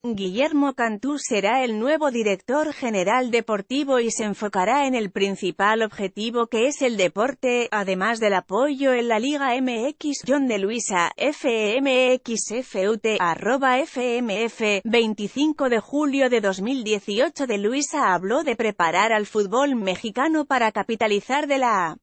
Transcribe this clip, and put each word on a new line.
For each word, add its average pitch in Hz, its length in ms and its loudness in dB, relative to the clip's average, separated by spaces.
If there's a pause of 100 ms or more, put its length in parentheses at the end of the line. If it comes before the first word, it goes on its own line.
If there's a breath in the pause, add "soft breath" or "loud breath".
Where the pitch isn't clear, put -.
Guillermo 254 680 0
Cantú 233 440 -2
será 226 460 0
el 220 160 -2
nuevo 294 320 0
director 233 600 -2
general 220 580 0
deportivo 247 720 0
y 226 100 0
se 220 140 -4
enfocará 208 600 0
en 254 100 0
el 208 160 -2
principal 196 720 0
objetivo 220 680 -2
que 233 200 0
es - 140 -2
el 240 160 0
deporte, 240 760 0
además 202 480 0
del 214 140 2
apoyo 262 580 0
en 240 160 0
la 220 120 2
Liga 277 360 0
M 254 320 -2
X. 302 400 -6
John 269 220 2
de 208 100 0
Luisa, 196 560 -2
F 233 640 0
M 254 380 2
X 233 360 -6
F 214 380 -2
U 226 80 0
T, 214 240 -2
arroba 254 580 2
F 247 380 -2
M 226 260 -2
F, 214 400 0
veinticinco 233 880 0
de 233 100 2
julio 277 500 0
de 233 120 2
dos 190 200 0
mil 247 220 -2
dieciocho. 214 640 -2
De 208 100 0
Luisa 240 560 0
habló 202 300 0
de 240 140 -2
preparar 202 560 2
al 214 120 2
fútbol 233 520 0
mexicano 240 680 0
para 240 300 2
capitalizar 226 720 0
de 269 120 2
la 190 420 0